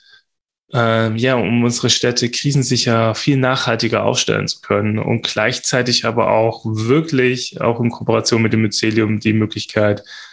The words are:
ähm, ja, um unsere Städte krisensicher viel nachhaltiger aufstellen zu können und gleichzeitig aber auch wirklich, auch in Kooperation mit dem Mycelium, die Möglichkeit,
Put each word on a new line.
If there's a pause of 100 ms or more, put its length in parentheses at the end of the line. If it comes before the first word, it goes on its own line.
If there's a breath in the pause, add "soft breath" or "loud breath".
(720 soft breath)
ähm,
ja,
um
unsere
Städte
krisensicher
viel
nachhaltiger
aufstellen
zu
können
und
gleichzeitig
aber
auch
wirklich,
auch
in
Kooperation
mit
dem
Mycelium,
die
Möglichkeit, (280 loud breath)